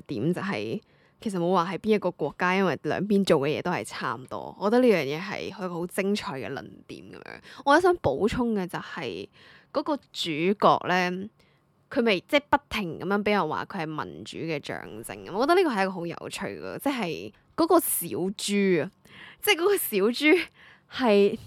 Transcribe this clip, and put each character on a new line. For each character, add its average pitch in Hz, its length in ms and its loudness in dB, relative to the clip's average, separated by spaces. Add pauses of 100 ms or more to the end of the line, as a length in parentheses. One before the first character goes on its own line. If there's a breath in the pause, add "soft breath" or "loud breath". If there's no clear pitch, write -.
點， 165 260 0
就 - 80 -4
係 135 400 -4 (400)
其 233 80 -8
實 190 80 -4
冇 170 160 0
話 185 200 2
係 165 40 -6
邊 208 140 -4
一 208 80 4
個 180 100 -2
國 151 260 -4
家， 180 200 0
因 196 100 2
為 147 160 0
兩 123 260 -2
邊 196 160 4
做 170 180 4
嘅 139 180 -2
嘢 - 20 -4
都 170 80 -4
係 139 140 -2
差 127 320 -6
唔 127 100 -12
多。 71 340 -10
我 185 120 -2
覺 240 80 6
得 254 80 6
呢 - 0 -
樣 185 160 4
嘢 143 180 -4
係 196 220 -8
一 87 80 -8
個 185 180 -8
好 175 160 -6
精 196 300 -2
彩 - 240 -6
嘅 110 120 -10
論 - 160 -10 (200)
點 69 160 -16
噉 101 140 -20
樣。 - 40 -18 (440 loud breath)
我 285 140 8
想 359 180 6
補 151 300 2
充 240 280 0
嘅 190 100 -2
就 165 140 -8
係 101 480 -8 (440 soft breath)
嗰 294 120 -2
個 302 140 -2
主 170 640 -2
角 165 280 6
呢， 180 420 0 (600)
佢 269 120 0
咪 220 200 2
即 - 160 0
係 285 120 4
不 285 80 4 (120)
停 165 300 -6
噉 135 60 -8
樣 202 180 0
畀 208 80 0
人 190 160 2
話 120 180 -4
佢 196 180 -8
係 - 20 -6
民 107 380 -8
主 - 160 -12
嘅 151 260 -6
象 110 120 -8 (260)
徵。 101 280 -12
我 190 100 -2
覺 294 120 2
得 381 80 6
呢 - 20 2
個 320 60 2
係 202 140 0
一 - 20 2
個 190 60 -2
好 175 160 -8
有 151 220 -10
趣 - 160 -8
嘅， 92 340 -10
即 277 100 -4
係 170 440 -6 (220)
嗰 330 120 2
個 339 120 6
小 - 280 -2 (280)
豬 196 480 2
啊， 196 80 -6 (500 loud breath)
即 - 100 2
係 403 40 4
嗰 330 100 0
個 403 120 4
小 - 200 -4 (140)
豬 302 300 4 (500 soft breath)
係， 214 560 4